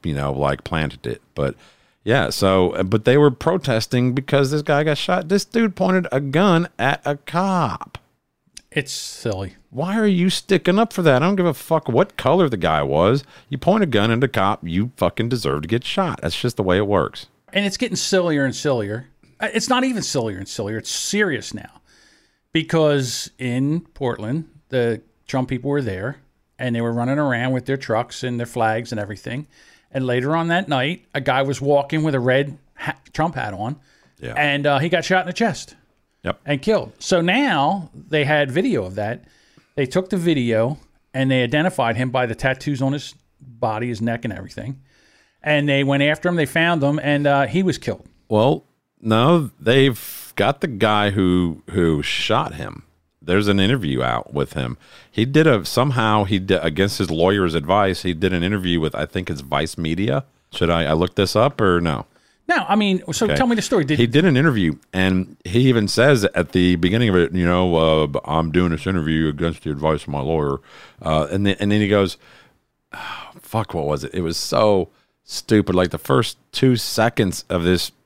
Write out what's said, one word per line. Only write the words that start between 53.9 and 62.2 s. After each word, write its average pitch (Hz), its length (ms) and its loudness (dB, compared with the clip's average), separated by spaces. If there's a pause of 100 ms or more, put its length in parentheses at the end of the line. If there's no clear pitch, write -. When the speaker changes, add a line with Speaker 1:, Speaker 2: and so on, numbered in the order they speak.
Speaker 1:
out 60 320 -4
with 69 180 -2
him. 64 240 -6 (340)
He 107 140 0
did 147 220 4
a, 113 180 4
somehow 113 600 2
he 98 140 0
did, 92 240 0
against 85 360 0
his 92 120 -2
lawyer's 87 440 2
advice, 92 480 0
he 90 120 -4
did 90 180 0
an 87 100 0
interview 92 380 0
with, 78 140 -2
I 76 120 -4
think 92 240 -6
it's 71 100 -6
Vice 71 360 -4
Media. 95 480 -2 (280)
Should 85 180 0
I, 85 140 2
I 73 80 0
look 85 240 0
this 98 180 0
up 120 260 2
or 92 200 2
no? 80 260 -2 (420)